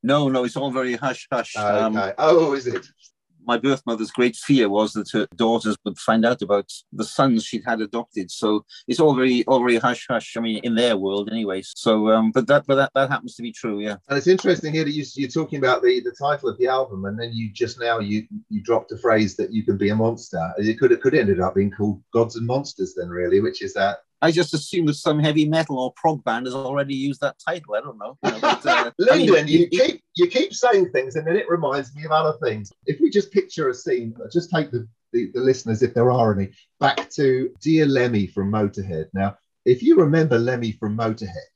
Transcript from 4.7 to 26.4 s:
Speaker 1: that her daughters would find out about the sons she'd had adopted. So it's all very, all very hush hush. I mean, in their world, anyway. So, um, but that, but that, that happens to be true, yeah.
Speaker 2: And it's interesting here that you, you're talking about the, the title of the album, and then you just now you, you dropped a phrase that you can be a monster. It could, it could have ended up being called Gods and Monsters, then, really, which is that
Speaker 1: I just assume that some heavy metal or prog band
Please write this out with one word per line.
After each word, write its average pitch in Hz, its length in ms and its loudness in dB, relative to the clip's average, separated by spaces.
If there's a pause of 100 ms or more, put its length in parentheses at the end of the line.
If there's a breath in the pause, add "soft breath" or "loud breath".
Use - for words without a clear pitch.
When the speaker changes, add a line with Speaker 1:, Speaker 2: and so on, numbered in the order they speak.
Speaker 1:
that 104 180 -8
her 104 240 -2
daughters 113 480 0
would 101 160 -8
find 113 280 2
out 120 160 0
about 101 280 -2 (220)
the 110 120 -6
sons 123 420 0
she'd 110 180 -8
had 113 160 -2
adopted. 107 500 -8
So 107 360 -2 (200 loud breath)
it's 127 140 -2
all 156 140 6
very, 127 320 2
all 135 140 4
very 120 180 2
hush 120 280 -2
hush. - 300 -4
I 117 40 -6
mean, 113 240 -4
in 120 100 -2
their 113 240 2
world, 101 340 -2
anyway. 98 320 -4
So, 110 460 0
um, 110 200 4
but 117 180 0
that, 139 180 4
but 139 80 2
that, 135 200 2
that 135 140 2
happens 127 280 -6
to 117 60 -14
be 117 80 -8
true, 107 300 -6
yeah. 104 160 -6 (120)
Speaker 2:
And 139 100 -2
it's 139 80 -2
interesting 175 480 2
here 156 100 0
that 143 80 -4
you, 151 100 -4 (120)
you're 131 160 -4
talking 156 300 -4
about 123 220 2
the, 123 180 4
the 120 200 -6
title 143 300 -2
of 101 80 -10
the 123 80 2
album, 127 400 -2
and 104 120 -8
then 117 140 -8
you 113 180 -6
just 113 300 -6
now 117 200 -2
you, 104 260 -4 (240)
you 107 100 -4
dropped 113 320 -2
a 113 60 -10
phrase 110 380 2
that 135 140 -4
you 110 120 -2
can 104 160 0
be 101 100 0
a 107 80 0
monster. 110 640 -2
It 110 200 -2
could, 127 140 4
it 117 80 2
could 135 140 2
have 151 80 4
ended 98 180 2
up 92 140 -2
being 101 160 2
called 104 320 -4 (100)
Gods 113 240 0
and 117 100 -6
Monsters, 123 520 -4
then, 87 100 -6
really, 90 320 2
which 113 220 -4
is 98 120 -8
that 98 260 -2 (200)
Speaker 1:
I 165 120 2
just 165 200 0
assume 165 340 -2
that 147 80 0
some 151 260 0
heavy 151 280 2
metal 160 300 0
or 127 140 -4
prog 151 320 -2
band 120 220 -2